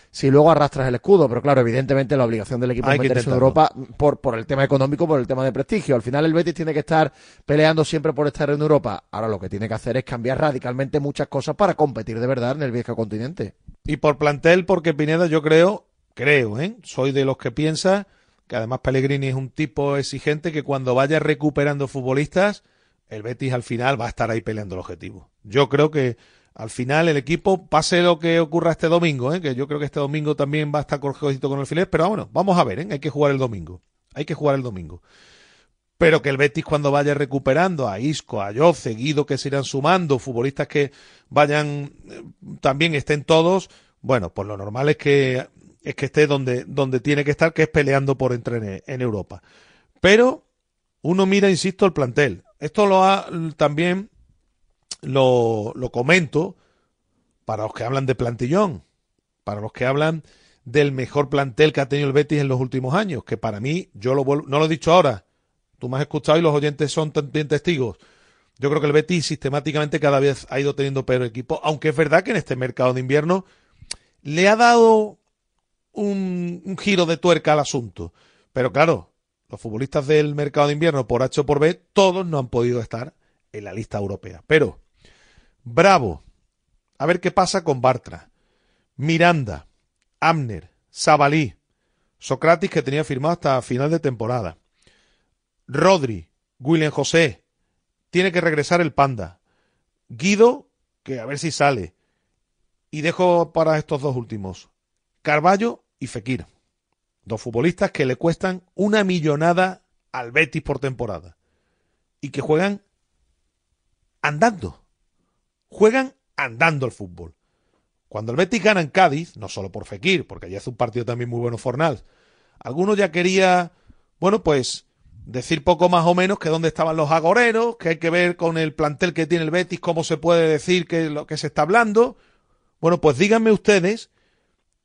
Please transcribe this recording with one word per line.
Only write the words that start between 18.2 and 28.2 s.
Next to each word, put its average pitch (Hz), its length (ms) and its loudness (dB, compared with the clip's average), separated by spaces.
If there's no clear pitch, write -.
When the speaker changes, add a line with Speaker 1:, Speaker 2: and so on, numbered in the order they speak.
Speaker 2:
que - 80 -8
además 117 240 -4
Pellegrini 135 480 0
es 131 80 -2
un 131 160 -6
tipo 143 460 -2
exigente 147 540 -4
que 147 120 -4
cuando 131 320 -2
vaya 139 240 2
recuperando 143 680 0
futbolistas 143 760 -2
el 107 140 -12
Betis 127 300 -6
al 123 100 -4
final 123 360 -2
va 117 60 -4
a 113 40 -6
estar 113 220 -4
ahí 113 100 -4
peleando 107 340 -8
el 90 60 -8
objetivo. 90 480 -16
Yo 127 260 2
creo 147 220 2
que 131 260 -2
al 110 160 -12
final 143 380 0
el 151 100 2
equipo, 170 500 -2
pase 156 340 2
lo 175 180 4
que 165 200 2